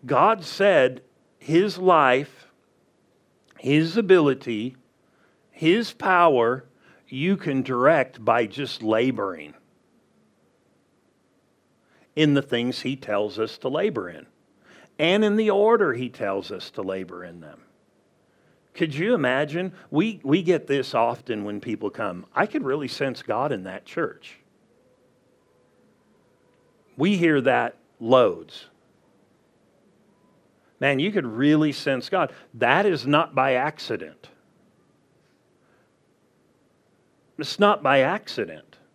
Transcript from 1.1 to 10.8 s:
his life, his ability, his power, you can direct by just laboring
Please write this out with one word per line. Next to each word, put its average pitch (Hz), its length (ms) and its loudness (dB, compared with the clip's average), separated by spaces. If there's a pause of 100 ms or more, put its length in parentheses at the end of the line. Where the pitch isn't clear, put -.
his 175 400 0
life, 147 720 2 (1080)
his 156 380 0
ability, 135 800 2 (760)
his 214 440 0
power, 143 720 2 (420)
you 165 300 -2
can 135 240 -2
direct 131 640 2
by 117 200 2
just 117 380 -10
laboring 107 720 -2 (2750)